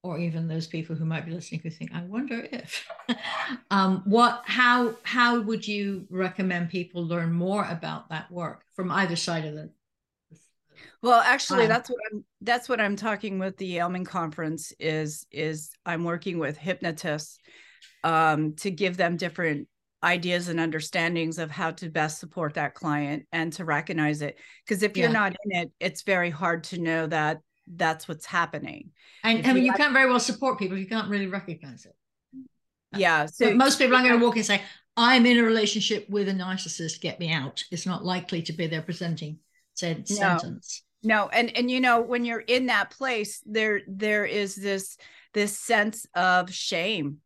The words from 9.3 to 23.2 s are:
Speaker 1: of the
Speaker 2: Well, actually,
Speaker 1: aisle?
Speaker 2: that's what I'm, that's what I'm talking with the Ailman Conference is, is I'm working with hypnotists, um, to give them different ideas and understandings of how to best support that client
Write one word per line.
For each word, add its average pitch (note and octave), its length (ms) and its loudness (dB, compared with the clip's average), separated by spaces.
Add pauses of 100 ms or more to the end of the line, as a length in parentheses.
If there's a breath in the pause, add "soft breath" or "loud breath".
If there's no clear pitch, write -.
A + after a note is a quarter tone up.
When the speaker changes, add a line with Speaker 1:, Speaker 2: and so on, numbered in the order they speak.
Speaker 1:
of D3+ 80 -8
the D#3 160 -14 (1300 loud breath)
Speaker 2:
Well, A#3 180 8
actually, C4 420 4
Speaker 1:
aisle? A3 60 4
Speaker 2:
that's A#3+ 220 0
what A#3+ 80 -6 (120)
I'm, G#3 140 -10 (160)
that's A#3+ 260 0
what A#3 140 0
I'm G3+ 140 2
talking G3+ 420 -4
with F#3+ 200 -4
the F3+ 200 -6
Ailman F3+ 280 -2
Conference D#3+ 720 -6
is, D#3 520 -4
is D#3 380 -6 (160)
I'm E3+ 180 -4
working E3+ 360 -4
with D3+ 180 -4
hypnotists, D#3+ 800 -6 (680 soft breath)
um, D#3 520 2
to G3 160 -4
give F3+ 260 -2
them F3 200 2
different E3 500 -4 (360)
ideas F3 440 0
and E3 120 -2
understandings E3 800 -2
of D#3+ 140 -6
how E3 180 -4
to E3 200 -10
best D#3 300 -2
support D#3 360 -6
that D3 180 -4
client D3 580 -4